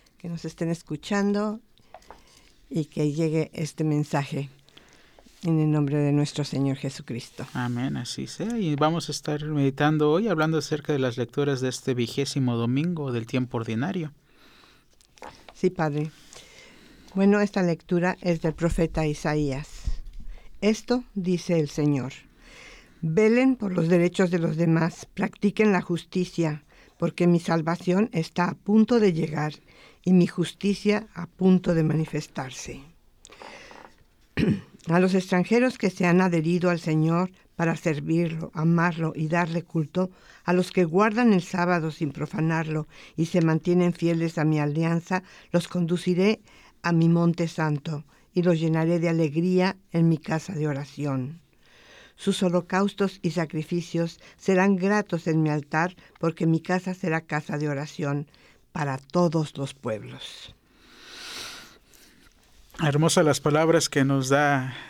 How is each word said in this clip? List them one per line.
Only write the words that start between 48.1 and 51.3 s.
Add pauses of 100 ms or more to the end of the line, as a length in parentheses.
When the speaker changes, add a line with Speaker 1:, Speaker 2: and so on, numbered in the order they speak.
Speaker 1:
y
los
llenaré
de
alegría (140)
en
mi
casa
de
oración. (720)